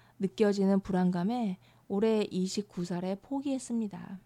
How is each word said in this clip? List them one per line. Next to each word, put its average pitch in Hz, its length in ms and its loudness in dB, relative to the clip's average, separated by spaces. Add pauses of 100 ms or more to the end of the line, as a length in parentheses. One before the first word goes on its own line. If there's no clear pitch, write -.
(200)
느껴지는 196 640 4
불안감에 185 760 0 (300)
올해 214 440 2
이십구 185 540 -4
살에 185 300 -4
포기했습니다. 233 1120 -6